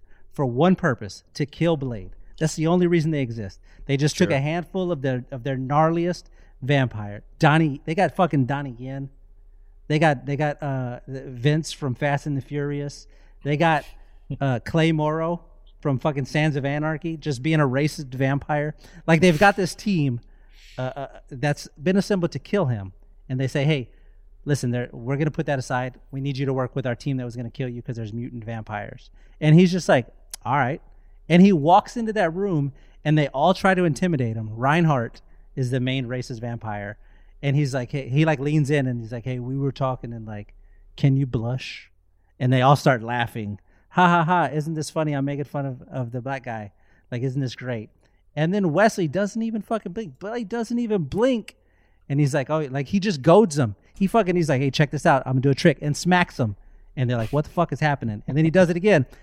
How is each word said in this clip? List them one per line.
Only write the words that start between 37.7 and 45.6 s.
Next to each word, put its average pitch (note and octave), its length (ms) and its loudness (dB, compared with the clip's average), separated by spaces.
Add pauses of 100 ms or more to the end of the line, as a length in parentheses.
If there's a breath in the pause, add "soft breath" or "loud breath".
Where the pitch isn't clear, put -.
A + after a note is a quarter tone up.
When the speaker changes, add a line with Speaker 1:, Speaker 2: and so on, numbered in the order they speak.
Speaker 1:
like, B2 180 -4
hey, C3+ 180 -6
he, D3 160 2
like, D#3 140 2
leans D3 300 0
in, C#3+ 180 2
and A#2+ 120 -4
he's A2+ 140 -12
like, A#2 120 -8
"Hey, B2+ 140 -6
we B2+ 180 -6
were C#3 140 -2
talking, B2+ 400 -4
and, A2+ 140 -12
like, G#2+ 280 -12 (440)
can C#3 200 4
you C3+ 80 0
blush?" B2 640 -6 (480)
And B2 120 2
they B2+ 100 4
all C#3 140 8
start B2+ 280 2
laughing. A2+ 560 -4 (320)
"Ha, F3+ 160 4
ha, F3 160 4
ha, E3+ 300 2
isn't D#3 200 -4
this D#3 160 -6
funny? D3+ 240 -2
I'm C#3 120 0
making C#3+ 200 -4
fun C#3 220 -6